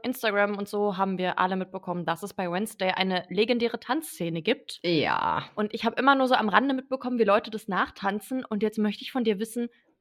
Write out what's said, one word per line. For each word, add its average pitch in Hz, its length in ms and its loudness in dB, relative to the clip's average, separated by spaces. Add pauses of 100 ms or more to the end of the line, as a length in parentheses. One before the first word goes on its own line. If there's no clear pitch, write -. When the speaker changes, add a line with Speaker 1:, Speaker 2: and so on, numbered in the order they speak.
Speaker 1:
Instagram 208 540 0
und 202 120 -4
so 208 280 0
haben 190 200 0
wir 180 220 -2
alle 185 160 2
mitbekommen, 185 500 -6
dass 170 180 -2
es 196 100 -10
bei 185 180 -2
Wednesday 185 400 -2
eine 185 380 0
legendäre 226 500 0
Tanzszene 175 640 -4
gibt. - 400 -2
Speaker 2:
Ja. 87 720 2
Speaker 1:
Und 208 180 -2
ich 214 120 -4
hab 226 140 -2
immer 277 160 6
nur 262 120 2
so 247 80 4
am 214 140 4
Rande 247 260 4
mitbekommen, 254 440 -4
wie 226 40 6
Leute 208 280 4
das 220 160 -8
nachtanzen. 202 800 -2
Und 208 180 -4
jetzt 214 140 0
möchte 208 260 0
ich - 80 -14
von 254 120 -2
dir 202 160 2
wissen, 233 280 -4 (340)